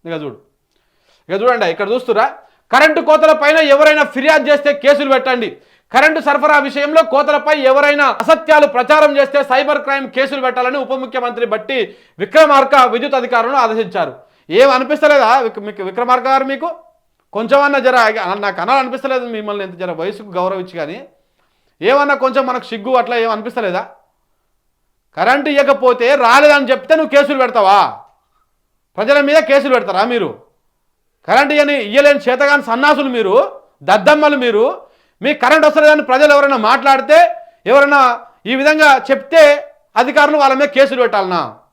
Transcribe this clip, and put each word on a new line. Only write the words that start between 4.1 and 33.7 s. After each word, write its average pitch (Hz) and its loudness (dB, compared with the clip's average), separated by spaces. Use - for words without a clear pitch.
ఫిర్యాదు 294 0
చేస్తే 285 0
కేసులు 285 0
పెట్టండి. 254 -2
కరెంటు 311 0
సరఫరా 294 2
విషయంలో 294 0
కోతలపై 294 0
ఎవరైనా 294 2
అసత్యాలు 311 2
ప్రచారం 294 2
చేస్తే 277 0
సైబర్ 285 0
క్రైమ్ 277 -4
కేసులు 269 -4
పెట్టాలని 247 -4
ఉప 254 -6
ముఖ్యమంత్రి 240 -6
బట్టి 262 -6
విక్రమార్క 277 2
విద్యుత్ 269 -4
అధికారులను 240 -2
ఆదేశించారు. 202 -4
ఏం 240 2
అనిపిస్తలేదా 285 0
విక్-, 220 -8
మీకు 196 -12
విక్రమార్క 247 -2
గారు, 269 0
మీకు 294 -8
కొంచెమన్నా 277 0
జర 254 2
ఆగ-, 220 -4
నాకు 185 -6
అనాలనిపిస్తలేదు 254 -4
మిమ్మల్ని, 208 -8
ఎంత 180 -18
జర 175 -8
వయసుకు 202 -10
గౌరవించి 185 -6
కానీ 160 -10
ఏమన్నా 277 0
కొంచెం 262 -2
మనకు 247 -8
సిగ్గు 226 -8
అట్లా 240 -6
ఏం 226 -2
అనిపిస్తలేదా? 214 -6
కరెంటు 262 0
ఇయ్యకపోతే 269 0
రాలేదని 277 4
చెప్తే 262 0
నువ్వు 311 -2
కేసులు 285 2
పెడతావా? 208 2
ప్రజల 254 0
మీద 294 2
కేసులు 277 2
పెడతారా 196 -2
మీరు? 190 -4
కరెంటు 269 2
ఇయ్యని, 285 0
ఇయ్యలేని 285 2
చేతగాని 285 0
సన్నాసులు 269 0
మీరు, 208 -2